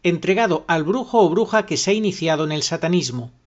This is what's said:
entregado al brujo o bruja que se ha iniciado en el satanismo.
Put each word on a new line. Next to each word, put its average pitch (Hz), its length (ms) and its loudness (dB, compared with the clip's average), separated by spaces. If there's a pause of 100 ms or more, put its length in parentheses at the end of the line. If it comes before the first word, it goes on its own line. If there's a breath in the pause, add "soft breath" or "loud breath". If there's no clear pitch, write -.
entregado 180 640 0
al 165 160 0
brujo 220 380 0
o 170 80 6
bruja 208 360 0
que 151 120 -4
se 190 140 0
ha - 40 4
iniciado 170 480 0
en 151 80 -2
el 151 100 -4
satanismo. 147 680 -2 (160)